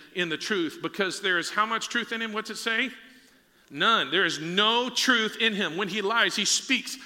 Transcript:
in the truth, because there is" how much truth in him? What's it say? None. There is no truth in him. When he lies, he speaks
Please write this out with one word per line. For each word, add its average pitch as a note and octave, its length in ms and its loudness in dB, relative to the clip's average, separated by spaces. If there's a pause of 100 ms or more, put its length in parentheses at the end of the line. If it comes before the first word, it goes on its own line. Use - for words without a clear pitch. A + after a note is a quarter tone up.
(140)
in F3+ 140 0
the D#3 100 -4
truth, F3 440 -2
because F3 380 -2
there F#3 180 2
is" E3 120 -2
how G#3+ 160 2
much A3+ 220 -2
truth A#3 220 -2
in A3+ 100 -4
him? A3+ 120 -6
What's G#3+ 180 -6
it G#3 60 -10
say? A#3 340 -2 (800)
None. E3 400 2
There F#3 140 4
is D3 160 0
no G#3+ 480 2
truth A#3 520 2
in A3+ 140 2
him. F3 220 -2
When G3+ 120 -2
he G#3 140 -4
lies, G#3 320 2
he G#3 100 0
speaks - 600 0